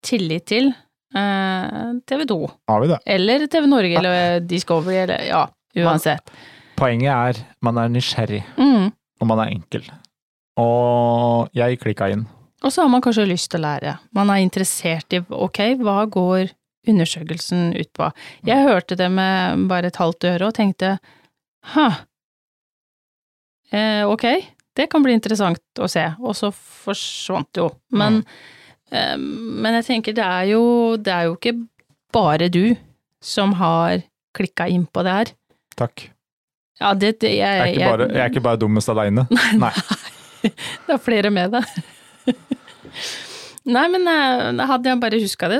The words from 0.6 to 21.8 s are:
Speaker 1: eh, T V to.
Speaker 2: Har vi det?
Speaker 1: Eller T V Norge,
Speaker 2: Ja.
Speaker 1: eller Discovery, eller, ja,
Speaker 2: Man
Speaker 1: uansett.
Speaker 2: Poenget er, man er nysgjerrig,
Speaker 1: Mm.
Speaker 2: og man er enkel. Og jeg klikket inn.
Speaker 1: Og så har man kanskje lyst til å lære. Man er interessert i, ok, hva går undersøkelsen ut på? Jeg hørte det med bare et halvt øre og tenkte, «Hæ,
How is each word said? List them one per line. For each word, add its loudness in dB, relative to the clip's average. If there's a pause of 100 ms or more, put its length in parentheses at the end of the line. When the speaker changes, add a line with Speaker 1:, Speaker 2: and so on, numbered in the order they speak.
Speaker 1:
eh, -2 (140)
T -4
V -2
to. -2 (180)
Speaker 2:
Har 4
vi 2
det? 2
Speaker 1:
Eller 2
T 0
V 2
Norge, 4
Speaker 2:
Ja. 2
Speaker 1:
eller 2
Discovery, -2
eller, -2
ja, 0 (280)
Speaker 2:
Man 0 (140)
Speaker 1:
uansett. -2 (560)
Speaker 2:
Poenget 2
er, -14 (160)
man 0
er 0
nysgjerrig, -2 (120)
Speaker 1:
Mm. 4 (280)
Speaker 2:
og 0
man 2
er -2
enkel. -8 (720)
Og 2
jeg 0
klikket -2
inn. -4 (360)
Speaker 1:
Og 0
så 2
har 4
man 4
kanskje 2
lyst -4
til -4
å -4
lære. -6 (140)
Man 2
er 2 (140)
interessert -4
i, 0 (120)
ok, -2
hva 0
går 0 (360)
undersøkelsen 0
ut -6
på? -2 (340)
Jeg 4
hørte 2
det 0
med 0
bare 0
et -6
halvt -2
øre 0
og -4
tenkte, 0 (640)
«Hæ, 2 (1800)